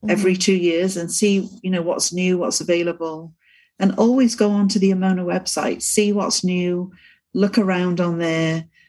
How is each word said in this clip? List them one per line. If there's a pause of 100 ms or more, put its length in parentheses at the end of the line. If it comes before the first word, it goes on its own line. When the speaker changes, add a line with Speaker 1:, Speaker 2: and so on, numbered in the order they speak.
Speaker 1:
every
Speaker 2:
Mm-hmm.
Speaker 1:
two
years
and
see, (140)
you
know,
what's
new,
what's
available, (440)
and
always
go
onto
the
Amona
website,
see
what's
new, (420)
look
around
on
there. (240)